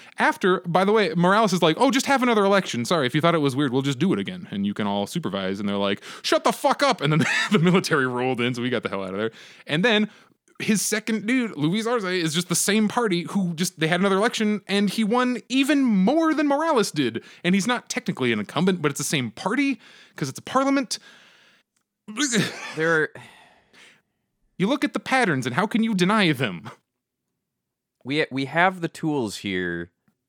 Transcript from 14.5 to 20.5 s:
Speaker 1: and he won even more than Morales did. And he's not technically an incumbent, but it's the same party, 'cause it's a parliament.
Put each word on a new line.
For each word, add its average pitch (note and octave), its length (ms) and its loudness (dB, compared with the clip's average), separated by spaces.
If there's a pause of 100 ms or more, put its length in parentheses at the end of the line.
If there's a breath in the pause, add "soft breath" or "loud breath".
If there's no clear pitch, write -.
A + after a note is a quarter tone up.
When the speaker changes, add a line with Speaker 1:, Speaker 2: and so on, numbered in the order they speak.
Speaker 1:
and G3+ 200 2
he A3+ 140 -2
won B3 360 0 (100)
even C#4 340 2
more C4 500 4
than D4+ 140 0
Morales C#4+ 460 2
did. A#2+ 320 -2 (200 loud breath)
And F3 100 4
he's G3 120 2
not B3 240 -4
technically B2+ 420 -2
an G#2+ 60 0
incumbent, F3 420 0
but D3 100 0
it's C3+ 80 -8
the C#3+ 60 -6
same B2+ 280 -2
party, C4+ 480 -2 (340 loud breath)
'cause C#3 140 -6
it's B2+ 100 -12
a - 40 -18
parliament. C4+ 560 0 (1080 loud breath)